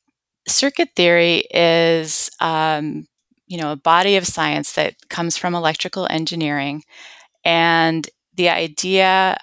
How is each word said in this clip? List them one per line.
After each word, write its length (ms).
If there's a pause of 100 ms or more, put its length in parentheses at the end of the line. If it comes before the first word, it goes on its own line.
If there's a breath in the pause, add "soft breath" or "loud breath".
(460)
circuit 480
theory 480 (100)
is, 760 (100)
um, 680 (380)
you 120
know, 160
a 40
body 380
of 100
science 500
that 200 (140)
comes 260
from 180
electrical 560
engineering. 760 (600 loud breath)
And 640 (280)
the 140
idea, 920